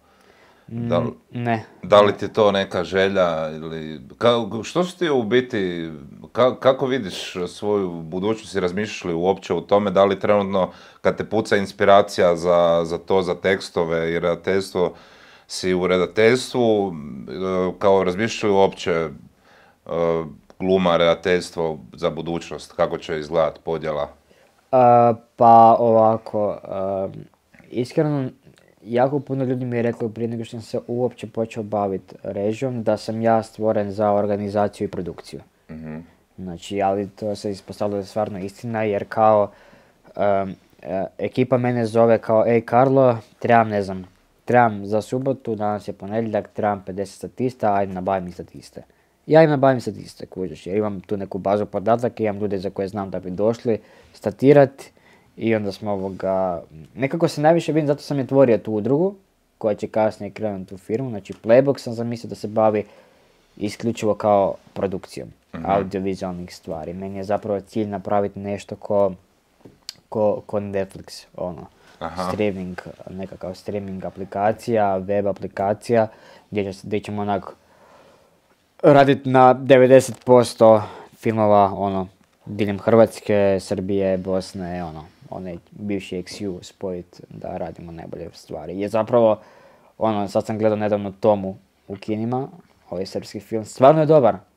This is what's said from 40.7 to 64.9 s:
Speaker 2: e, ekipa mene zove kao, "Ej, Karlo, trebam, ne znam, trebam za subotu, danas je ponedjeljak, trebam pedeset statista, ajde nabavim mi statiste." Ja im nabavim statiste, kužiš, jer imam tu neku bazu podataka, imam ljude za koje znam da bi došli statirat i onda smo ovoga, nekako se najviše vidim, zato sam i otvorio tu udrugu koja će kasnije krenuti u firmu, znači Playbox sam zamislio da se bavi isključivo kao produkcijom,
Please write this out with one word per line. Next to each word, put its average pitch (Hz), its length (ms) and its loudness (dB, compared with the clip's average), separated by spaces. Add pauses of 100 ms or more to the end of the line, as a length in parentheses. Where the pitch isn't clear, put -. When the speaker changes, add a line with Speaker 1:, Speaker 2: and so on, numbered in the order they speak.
Speaker 2:
e, 92 240 -6 (140)
ekipa 127 380 0
mene 123 280 -2
zove 113 320 4
kao, 110 280 2
"Ej, 117 160 2
Karlo, 127 560 4 (220)
trebam, 113 300 4
ne 104 140 -2
znam, 92 220 -10 (400)
trebam 113 400 2
za 104 160 -2
subotu, 127 540 -6
danas 104 320 -4
je 101 60 -10
ponedjeljak, 107 560 -6
trebam 104 340 -2
pedeset 95 320 -10
statista, 117 580 -4
ajde 101 200 -2
nabavim 92 320 -2
mi 90 60 -12
statiste." - 520 -18 (420)
Ja 151 180 8
im 160 60 4
nabavim 135 320 2
statiste, 98 440 -12
kužiš, 92 420 -10
jer 92 100 -2
imam 104 240 -4
tu 104 160 -8
neku 95 200 -10
bazu 98 280 0
podataka, 110 580 -2
imam 101 140 -2
ljude 101 220 -4
za 92 100 -6
koje 98 180 -6
znam 98 220 -8
da 90 100 -8
bi 90 120 -10
došli 107 480 -2 (340)
statirat 135 720 4 (540)
i 110 180 0
onda 104 160 -4
smo 104 200 -8
ovoga, 92 720 -4 (340)
nekako 139 320 -2
se 147 140 -4
najviše 160 300 2
vidim, 151 160 0
zato 143 140 0
sam 143 180 -6
i 131 40 -2
otvorio 127 340 4
tu 107 160 -4
udrugu 139 420 0 (420)
koja 104 180 -2
će 107 120 -10
kasnije 104 440 -2
krenuti 98 420 -10
u 95 40 -18
firmu, 123 320 -6
znači 101 260 -12
Playbox 131 420 4
sam 120 160 -10
zamislio 117 360 -8
da 101 60 -10
se - 120 -12
bavi 107 380 0 (720)
isključivo 110 580 -4
kao 101 400 2 (180)
produkcijom, 92 540 -8 (260)